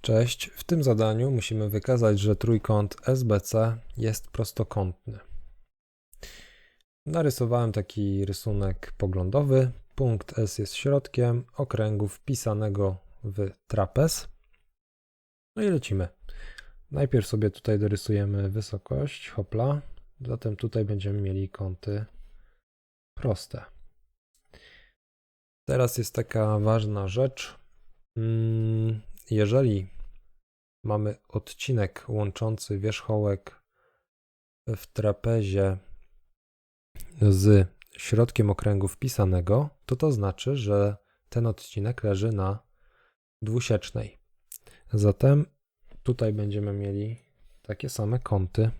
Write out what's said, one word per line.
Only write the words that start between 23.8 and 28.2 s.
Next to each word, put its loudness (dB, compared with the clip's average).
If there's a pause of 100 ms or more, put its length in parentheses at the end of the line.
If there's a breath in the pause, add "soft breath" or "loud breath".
Teraz 0
jest -4
taka 0
ważna 0
rzecz. -2 (580)
Mm, 0 (300)